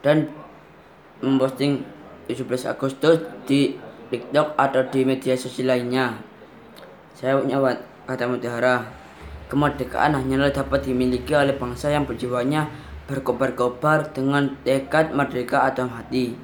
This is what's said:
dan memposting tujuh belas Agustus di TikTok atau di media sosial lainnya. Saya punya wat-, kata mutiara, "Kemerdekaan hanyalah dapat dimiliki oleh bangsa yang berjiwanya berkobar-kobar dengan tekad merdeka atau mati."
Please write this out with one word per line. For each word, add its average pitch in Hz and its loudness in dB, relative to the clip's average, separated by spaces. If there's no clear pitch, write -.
dan 147 2
memposting 135 2
tujuh 123 -6
belas 127 -2
Agustus 135 2
di 139 2
TikTok 139 0
atau 135 2
di 131 2
media 131 0
sosial 127 0
lainnya. 123 -2
Saya 131 0
punya 139 0
wat-, 131 0
kata 123 -2
mutiara, 120 0
"Kemerdekaan 139 2
hanyalah 135 2
dapat 135 0
dimiliki 127 0
oleh 139 4
bangsa 127 -2
yang 143 0
berjiwanya 123 -2
berkobar-kobar 135 0
dengan 135 0
tekad 135 2
merdeka 135 0
atau 131 -2
mati." 120 -4